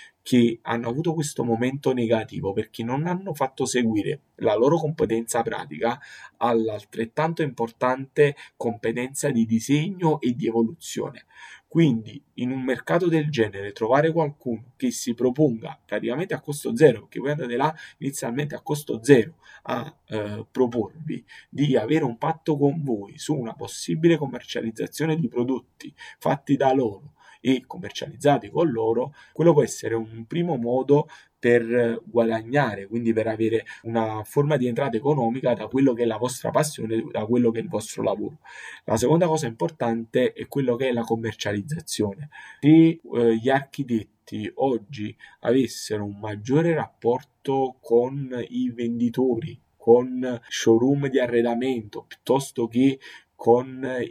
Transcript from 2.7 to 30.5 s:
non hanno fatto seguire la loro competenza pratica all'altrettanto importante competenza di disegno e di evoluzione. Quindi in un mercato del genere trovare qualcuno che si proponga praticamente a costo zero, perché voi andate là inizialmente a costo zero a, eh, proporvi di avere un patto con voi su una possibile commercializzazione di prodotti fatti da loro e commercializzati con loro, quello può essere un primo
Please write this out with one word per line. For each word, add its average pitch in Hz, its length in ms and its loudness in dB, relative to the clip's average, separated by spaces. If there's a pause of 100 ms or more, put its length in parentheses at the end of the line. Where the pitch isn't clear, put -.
non 135 220 -2
hanno 180 260 -6
fatto 139 320 -2
seguire 110 560 -2 (160)
la 110 180 0
loro 139 220 4
competenza 117 640 -2
pratica 107 580 -4 (380)
all'altrettanto 117 1040 -2
importante 135 960 0 (180)
competenza 120 760 -4
di 113 160 2
disegno 151 760 0
e 120 160 -2
di 127 100 -4
evoluzione. - 800 -4 (420)
Quindi 113 560 0 (120)
in 123 160 -4
un 131 120 -6
mercato 165 460 0
del 156 220 0
genere 101 420 -2
trovare 143 400 2
qualcuno 139 640 -4
che 127 140 -2
si 117 240 -6
proponga 123 720 0
praticamente 117 500 -4
a 143 60 -8
costo 143 360 -6
zero, 120 240 8
perché - 180 -14
voi 131 120 -4
andate 123 260 -4
là 151 180 0 (240)
inizialmente 139 560 -6
a - 60 -10
costo 139 420 -6
zero 127 340 6 (260)
a, 123 340 -8 (100)
eh, 107 440 -8
proporvi 123 760 -2 (240)
di 139 280 0
avere 143 280 2
un 117 140 -4
patto 143 400 -2
con 143 240 2
voi 113 340 -6
su - 180 -4
una 113 200 -6
possibile 160 640 0
commercializzazione 139 1000 -6
di 143 100 -2
prodotti 123 640 -4 (260)
fatti - 380 -2
da 135 180 4
loro 113 400 -2 (280)
e 127 240 2
commercializzati 127 840 -2
con 165 200 0
loro, 113 440 -2 (180)
quello 165 220 6
può 143 80 6
essere 113 320 -4
un 113 320 -8
primo 170 300 -2